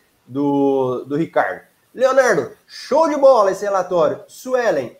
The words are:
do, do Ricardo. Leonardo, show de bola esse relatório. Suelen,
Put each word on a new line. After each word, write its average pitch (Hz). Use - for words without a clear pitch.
do, 135
do 139
Ricardo. 117
Leonardo, 233
show 311
de 302
bola 254
esse 196
relatório. 180
Suelen, 214